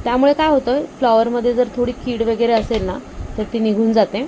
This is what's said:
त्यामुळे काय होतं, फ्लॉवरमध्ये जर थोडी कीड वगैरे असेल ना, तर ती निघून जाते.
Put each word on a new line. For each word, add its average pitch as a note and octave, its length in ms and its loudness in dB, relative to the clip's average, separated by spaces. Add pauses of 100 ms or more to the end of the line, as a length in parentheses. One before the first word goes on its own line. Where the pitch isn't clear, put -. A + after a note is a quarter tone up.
त्यामुळे B3+ 280 4
काय D#4 160 2
होतं, C4+ 360 0 (140)
फ्लॉवरमध्ये A#3 560 2
जर A#3+ 200 0
थोडी B3 200 -2
कीड A#3 280 -6
वगैरे A3+ 300 0
असेल A3 300 0
ना, F#3 140 -4 (400)
तर A3 60 -4 (100)
ती A#3 60 -2
निघून A3 340 2
जाते. G#3 360 2